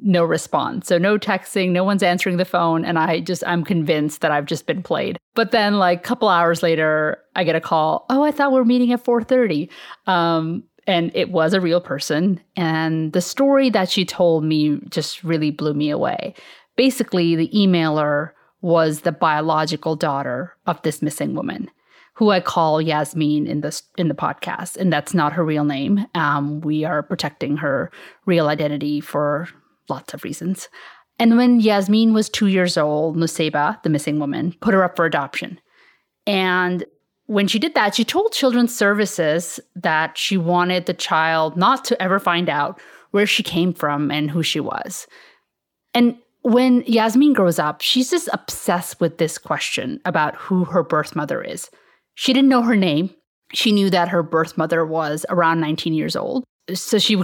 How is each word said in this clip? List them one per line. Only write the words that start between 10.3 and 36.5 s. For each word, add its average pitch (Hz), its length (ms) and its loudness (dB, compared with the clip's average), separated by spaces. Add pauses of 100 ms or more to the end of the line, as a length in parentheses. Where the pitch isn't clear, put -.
and 170 280 0
it 180 160 -2
was 165 220 2
a 196 80 2
real 175 220 0
person. 165 580 -2 (160)
And 160 560 -2
the 180 80 0
story 277 480 2
that 202 220 0
she 185 160 0
told 165 380 2
me 151 440 0
just - 360 -6
really 156 260 0
blew 147 240 -4
me 147 160 -2
away. - 420 -4 (420)
Basically, 196 600 2
the 160 180 0
emailer 160 760 2 (320)
was 160 400 2
the 170 100 0
biological 156 840 0
daughter 139 640 -4 (100)
of 165 160 -2
this - 200 -4
missing 147 320 -4
woman, - 360 -6 (460)
who 214 140 4
I 190 100 2
call 160 420 0
Yasmin 151 640 0
in 147 160 -4
this, 147 200 -8 (140)
in 175 120 0
the 143 60 -2
podcast, - 600 -8
and 185 160 0
that's 147 220 -2
not 147 180 2
her 165 120 -2
real 151 200 0
name. 147 500 0
Um, 147 460 -2
we 151 240 -2
are 151 180 -2
protecting 147 540 -6
her 143 340 -2 (360)
real 165 220 2
identity 147 520 -2
for 147 480 -4 (400)
lots - 240 -10
of 147 100 -14
reasons. - 460 -8 (500)
And 233 200 4
when 247 220 4
Yasmin 214 520 4
was 214 160 2
two - 180 0
years 185 300 2
old, 156 400 0
Nusseibeh, 156 640 -2
the 165 80 0
missing 151 300 0
woman, 143 400 -4
put 220 140 0
her 190 100 4
up 180 120 -4
for 165 100 2
adoption. 165 520 -6 (680)
And 180 580 0 (420)